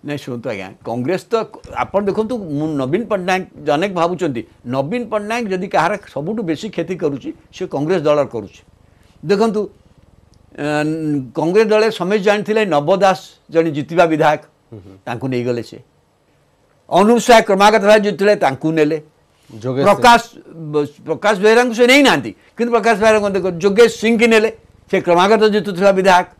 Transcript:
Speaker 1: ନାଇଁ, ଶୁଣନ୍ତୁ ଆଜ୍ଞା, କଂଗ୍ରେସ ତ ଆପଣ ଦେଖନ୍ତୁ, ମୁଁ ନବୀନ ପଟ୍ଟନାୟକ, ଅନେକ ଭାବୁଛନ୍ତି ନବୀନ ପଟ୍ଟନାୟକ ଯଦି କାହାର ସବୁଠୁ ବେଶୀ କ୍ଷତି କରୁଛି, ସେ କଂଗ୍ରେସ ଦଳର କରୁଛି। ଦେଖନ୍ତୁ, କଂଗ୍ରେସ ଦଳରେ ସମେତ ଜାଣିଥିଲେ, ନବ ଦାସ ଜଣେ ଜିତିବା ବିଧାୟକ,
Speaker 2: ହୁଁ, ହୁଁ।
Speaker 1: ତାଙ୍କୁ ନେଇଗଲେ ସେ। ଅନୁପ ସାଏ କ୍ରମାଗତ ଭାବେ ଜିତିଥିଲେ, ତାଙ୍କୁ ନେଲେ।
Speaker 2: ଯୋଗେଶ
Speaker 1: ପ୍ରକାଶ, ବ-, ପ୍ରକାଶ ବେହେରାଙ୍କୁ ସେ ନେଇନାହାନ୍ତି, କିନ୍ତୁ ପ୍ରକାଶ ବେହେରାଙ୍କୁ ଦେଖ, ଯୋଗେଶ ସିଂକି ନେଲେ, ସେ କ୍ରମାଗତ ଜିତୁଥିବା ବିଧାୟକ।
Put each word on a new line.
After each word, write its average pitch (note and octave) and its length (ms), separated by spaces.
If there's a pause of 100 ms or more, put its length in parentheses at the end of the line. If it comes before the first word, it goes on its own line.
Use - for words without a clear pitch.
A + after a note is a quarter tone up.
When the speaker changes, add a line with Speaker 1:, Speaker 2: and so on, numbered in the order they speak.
Speaker 1:
ନାଇଁ, D3 160
ଶୁଣନ୍ତୁ B2 320
ଆଜ୍ଞା, F#2+ 180 (140)
କଂଗ୍ରେସ B2 480
ତ - 40 (440)
ଆପଣ B2+ 260
ଦେଖନ୍ତୁ, G#3+ 300 (240)
ମୁଁ D3+ 160
ନବୀନ C#3+ 320
ପଟ୍ଟନାୟକ, F#3 380 (260)
ଅନେକ F3 240
ଭାବୁଛନ୍ତି E3 480 (240)
ନବୀନ C#3 400
ପଟ୍ଟନାୟକ A3 460
ଯଦି F#3 160
କାହାର E3+ 240 (180)
ସବୁଠୁ F#3+ 320
ବେଶୀ D#3+ 320
କ୍ଷତି E3+ 240
କରୁଛି, D#3 320 (240)
ସେ - 160
କଂଗ୍ରେସ D#3 320
ଦଳର D3 240
କରୁଛି। G#2 340 (600)
ଦେଖନ୍ତୁ, G#3 380 (920)
କଂଗ୍ରେସ D3+ 1120
ଦଳରେ G#3+ 240
ସମେତ G3+ 320
ଜାଣିଥିଲେ, G#3 440
ନବ D3 300
ଦାସ F#3+ 240 (300)
ଜଣେ E3 200
ଜିତିବା D#3 360
ବିଧାୟକ, D#3 360 (260)
Speaker 2:
ହୁଁ, A2 120
ହୁଁ। F#2+ 140 (100)
Speaker 1:
ତାଙ୍କୁ B2 240
ନେଇଗଲେ B2 340
ସେ। - 160 (1120)
ଅନୁପ G#3+ 280
ସାଏ A3+ 240
କ୍ରମାଗତ G#3 400
ଭାବେ G#3+ 180
ଜିତିଥିଲେ, G3 360
ତାଙ୍କୁ D3+ 360
ନେଲେ। D#3 260 (540)
Speaker 2:
ଯୋଗେଶ B2 320
Speaker 1:
ପ୍ରକାଶ, G#3+ 380 (500)
ବ-, D3 200 (120)
ପ୍ରକାଶ F3+ 360
ବେହେରାଙ୍କୁ A3+ 340
ସେ A#3+ 120
ନେଇନାହାନ୍ତି, A#3 440 (220)
କିନ୍ତୁ A#3 200
ପ୍ରକାଶ A3+ 280
ବେହେରାଙ୍କୁ G#3+ 280
ଦେଖ, F#3+ 180 (100)
ଯୋଗେଶ G3+ 400
ସିଂକି A3+ 320
ନେଲେ, A3 220 (400)
ସେ G3 100
କ୍ରମାଗତ F#3 480
ଜିତୁଥିବା G3 440
ବିଧାୟକ। F#3 360 (120)